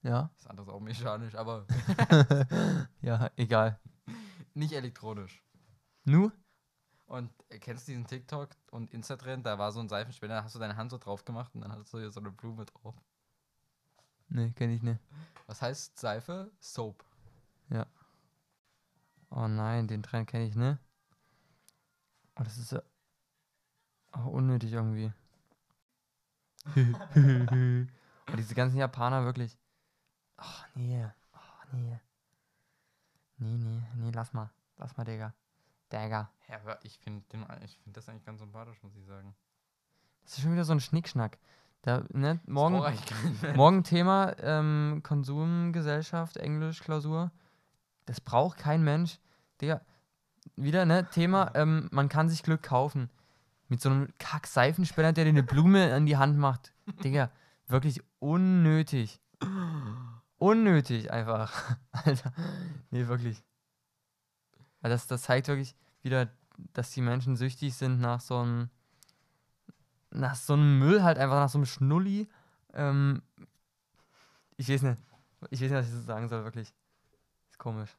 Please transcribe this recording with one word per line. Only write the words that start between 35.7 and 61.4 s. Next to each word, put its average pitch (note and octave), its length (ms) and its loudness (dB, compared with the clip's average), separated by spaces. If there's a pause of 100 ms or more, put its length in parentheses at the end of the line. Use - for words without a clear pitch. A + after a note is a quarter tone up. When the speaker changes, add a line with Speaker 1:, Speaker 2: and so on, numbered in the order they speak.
Speaker 1:
Digga. G#2+ 400 -6 (180)
Speaker 2:
Ja, A2 120 -16
aber G#2+ 240 -12
ich G#2 140 -20
find G#2 340 -14
den, A2 120 -12 (200)
ich G#2 140 -20
find G#2 180 -20
das A2+ 120 -20
eigentlich A2 160 -20
ganz A2 160 -18
sympathisch, A2 440 -20
muss G2+ 100 -20
ich G2 100 -20
sagen. G2 300 -20 (880)
Speaker 1:
Das - 160 -20
ist C3+ 40 -6
schon D#3+ 100 0
wieder F3 120 0
so D#3+ 80 0
ein D3 80 2
Schnickschnack. B2+ 580 -4 (440)
Da, B2 300 0
ne, C#3+ 320 0
Speaker 2:
Das - 40 -20
Speaker 1:
morgen, D#3 280 2
Speaker 2:
braucht D#3 120 2
eigentlich A2+ 180 -6
kein A2+ 340 -4
Mensch. C#3+ 160 -2
Speaker 1:
morgen F3 280 8
Thema, F#3 540 2
ähm, D3+ 640 0
Konsumgesellschaft, D#3+ 1300 -2
Englisch, D#3 460 -4
Klausur. D#3 500 -2 (760)
Das A#2+ 140 -8
braucht D3 380 2
kein D#3 260 2
Mensch. D#3+ 340 0 (420)
Digga, D#3 200 -2 (760)
wieder, D3+ 300 2
ne, F3 260 4
Thema, F3+ 440 4
Speaker 2:
Ja. D3+ 80 4
Speaker 1:
ähm, D#3 280 2
man C#3 180 2
kann D#3 200 2
sich E3 160 0
Glück D#3+ 180 2
kaufen. C3 480 0 (580)
Mit B2 120 0
so - 80 2
einem C3+ 300 2
Kack-Seifenspender, D#3+ 920 2
der D#3+ 120 4
dir D#3 60 6
eine D3 120 8
Blume D#3 540 6
in D3+ 100 4
die D3 100 4
Hand C#3+ 220 4
macht. C3+ 340 -2 (320)
Digga, C3+ 260 0 (380)
wirklich C3 340 0 (160)
unnötig. D#3 1040 4 (1160)
Unnötig F3 720 4
einfach. A2+ 720 -4